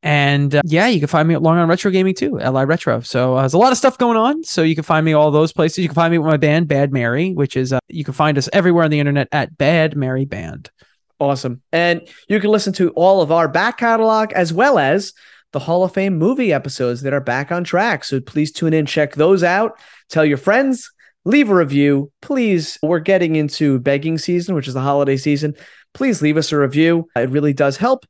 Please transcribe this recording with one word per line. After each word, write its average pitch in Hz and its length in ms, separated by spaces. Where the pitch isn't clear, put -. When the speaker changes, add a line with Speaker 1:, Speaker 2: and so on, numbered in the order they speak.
Speaker 1:
And, 143 480
uh, 147 120
yeah, 165 200
you 233 120
can 147 100
find 156 180
me 165 80
at - 60
Long 160 160
Island 165 140
Retro 185 200
Gaming 185 240
too, 277 240
L 131 200
I 135 60
Retro. 139 360
So, 127 360
uh, 131 40
there's 135 140
a 165 40
lot 254 140
of 247 60
stuff 262 180
going 233 220
on. 285 260
So - 180
you 160 120
can 156 100
find 156 180
me 160 120
all 151 160
those 156 200
places. 160 280
You 175 100
can - 60
find 165 180
me 170 60
with 156 120
my 151 60
band, 151 320
Bad 139 240
Mary, 135 400
which 143 240
is, 131 160
uh, 131 60
you 156 160
can 139 80
find 151 240
us 135 160
everywhere 175 320
on 156 60
the 147 100
internet 143 320
at 143 240
Bad 156 400
Mary 131 300
Band. - 440
Speaker 2:
Awesome. 135 440
And 170 340
you 208 100
can 202 120
listen 202 240
to 185 160
all 190 320
of 151 100
our 165 160
back 190 300
catalog 220 560
as 170 180
well 233 260
as 156 360
the 147 80
Hall 175 240
of 180 100
Fame 190 240
movie 226 340
episodes 127 480
that 139 140
are 143 60
back 131 300
on 175 140
track. 180 400
So 135 160
please 151 320
tune 160 220
in, 156 100
check 147 300
those 170 280
out. 190 360
Tell 156 160
your 143 100
friends, 247 560
leave 262 240
a 202 60
review. 143 680
Please, 220 640
we're 165 160
getting 170 380
into 147 420
begging 139 400
season, 175 360
which 139 140
is 127 60
the 131 80
holiday 139 340
season. 147 380
Please 254 260
leave 151 160
us 156 160
a 147 60
review. 160 580
It 127 140
really 143 240
does 139 240
help. 254 320